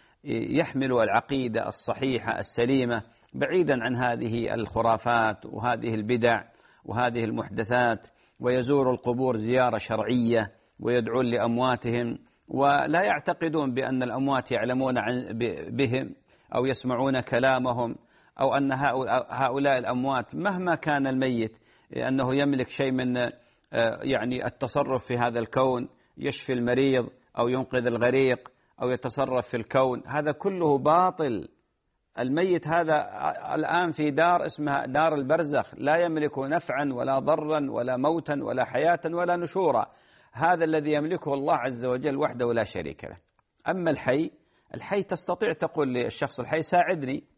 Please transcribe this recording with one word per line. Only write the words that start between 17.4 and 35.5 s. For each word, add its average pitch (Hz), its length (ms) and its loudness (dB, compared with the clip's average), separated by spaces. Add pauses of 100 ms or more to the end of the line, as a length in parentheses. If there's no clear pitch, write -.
أو 131 160 2
أن 139 160 0
هؤلاء، 131 580 0
هؤلاء 135 480 0
الأموات 123 580 -2
مهما 180 400 -2
كان 143 320 0
الميت 127 500 -2 (400)
أنه 131 380 0
يملك 139 340 0
شيء 135 220 -2
من، 127 260 0
آه، 120 140 0 (720)
يعني 123 440 -2
التصرف 131 600 -2
في 123 120 -2
هذا 120 220 0
الكون، 127 500 0 (280)
يشفي 139 360 -4
المريض 123 560 2 (280)
أو 120 100 2
ينقذ 127 380 0
الغريق 123 680 2 (300)
أو 127 80 0
يتصرف 127 580 -2
في 123 100 -4
الكون، 131 500 0
هذا 147 240 -2
كله 175 460 2
باطل. 156 720 2 (720)
الميت 156 480 0
هذا 156 420 2 (460)
الآن 165 360 0
في 151 200 -2
دار 165 340 4
اسمها 143 400 -2
دار 151 300 2
البرزخ، 143 600 0